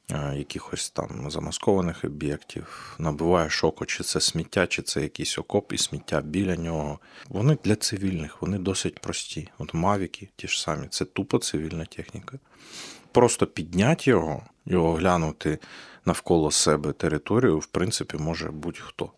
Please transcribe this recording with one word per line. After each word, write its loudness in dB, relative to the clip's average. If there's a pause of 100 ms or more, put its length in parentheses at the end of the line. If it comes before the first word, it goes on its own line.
(100)
е, -4
якихось -8
там -6
замаскованих 0
об'єктів, -8
набиваєш 2
око, 0
чи -6
це -2
сміття, 0
чи -2
це -4
якийсь -4
окоп -2
і -2
сміття -2
біля 0
нього. -4 (300)
Вони 4
для 4
цивільних, -4
вони 0
досить -2
прості. -8 (100)
От -8
мавіки 0
ті -10
ж -2
самі, -4
це -4
тупо 0
цивільна -4
техніка. -14 (720)
Просто 6
підняти 2
його 4 (240)
і 0
оглянути 2 (460)
навколо 4
себе 2
територію, 2
в -6
принципі, -2
може -2
будь-хто. -8